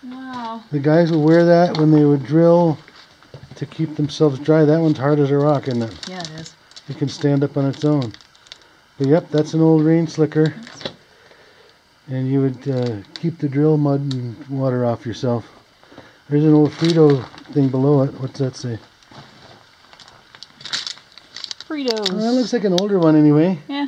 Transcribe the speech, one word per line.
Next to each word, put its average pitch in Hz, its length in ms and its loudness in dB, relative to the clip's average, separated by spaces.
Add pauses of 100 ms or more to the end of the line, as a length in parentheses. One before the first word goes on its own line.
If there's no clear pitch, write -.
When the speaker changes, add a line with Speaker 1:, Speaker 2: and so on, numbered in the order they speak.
Speaker 1:
Wow. 247 540 -12 (100)
Speaker 2:
The 147 80 -4
guys 156 320 0
would 165 80 0
wear 165 260 4
that 170 320 2
when 156 140 4
they 151 140 6
would 143 200 2
drill 165 520 4 (800)
to 139 100 -10
keep 160 300 -8
themselves 147 440 0
dry. 156 240 2
That 151 160 4
one's 156 180 2
hard 143 220 0
as 139 120 2
a 143 60 2
rock, 143 300 0
isn't 120 140 -2
it? 113 280 -10
Speaker 1:
Yeah, 185 120 -12
it 160 80 -12 (100)
is. - 160 -18 (340)
Speaker 2:
It 139 80 -10
can 139 120 -4
stand 143 340 0
up 139 140 -4
on 139 80 0
its 135 180 -4
own. 143 300 0 (840)
But 135 100 -2
yep, 170 220 0
that's 151 240 -2
an 160 80 0
old 160 220 4
rain 160 240 2
slicker. 156 500 0
Speaker 1:
Oops. - 260 -20 (1200)
Speaker 2:
And 131 220 -6
you 139 120 0
would, 135 280 -4
uh, 123 280 -4 (180)
keep 165 220 -6
the 151 120 -4
drill 151 280 2
mud 143 240 0 (120)
and 123 220 -8 (140)
water 131 360 -2
off 117 200 -4
yourself. 120 400 -4 (840)
There's 147 160 0
an 156 80 6
old 151 180 4
Frito 156 520 2 (300)
thing 139 160 2
below 135 340 2
it. 135 160 -6
What's 127 200 -10
that 131 160 -4
say? 117 240 -10 (3000)
Speaker 1:
Fritos. 226 440 -4
Speaker 2:
Oh, 202 60 -6
that 226 160 -2
looks 247 200 -2
like 220 100 -2
an 196 160 0
older 202 200 -2
one 160 160 4
anyway. 151 520 2
Speaker 1:
Yeah. 277 200 -6